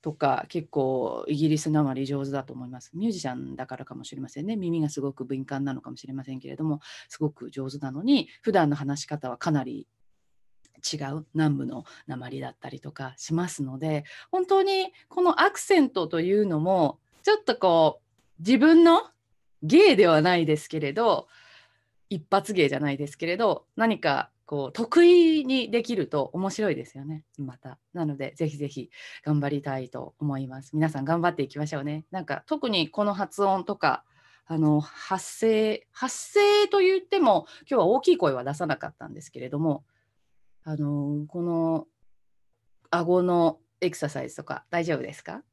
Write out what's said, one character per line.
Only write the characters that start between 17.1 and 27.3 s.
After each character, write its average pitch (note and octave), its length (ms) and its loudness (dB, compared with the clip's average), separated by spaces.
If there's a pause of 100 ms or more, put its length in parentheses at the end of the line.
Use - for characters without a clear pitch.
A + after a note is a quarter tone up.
ち G#4 100 2
ょ - 20 6
っ G#4+ 100 -4
と A#3 100 0
こ E3 460 4
う、 - 120 -20 (260)
自 G#3 180 2
分 D#4+ 260 8
の E4+ 200 8 (600)
芸 D4+ 320 8
で F#3 120 6
は D#3 160 6
な F3+ 160 4
い E3 80 2
で D3+ 100 2
す - 140 -10
け D#3+ 100 -4
れ C#3+ 140 -4
ど、 G#3+ 340 0 (800)
一 F3 220 -8
発 G3 240 0
芸 D3+ 160 4
じ C#3 40 -4
ゃ C3+ 60 -2
な D3 100 -2
い C#3 60 -4
で C#3+ 120 -8
す - 100 -18
け E3+ 80 -6
れ F3 100 -2
ど、 G#3 300 0 (100)
何 A3 240 0
か C#3 300 -2 (160)
こ C#3+ 240 -6
う、 - 20 -20
得 C#4 320 4
意 E4 400 6
に B3+ 260 -2
で A3+ 120 0
き A#3 120 -4
る F#3 120 -2
と C#3 260 -4
面 F#3+ 160 -4
白 G3+ 220 -2
い C#3+ 60 -2
で B2 100 -12
す - 100 -20
よ C#3 80 -14
ね、 D#3 220 -12 (100)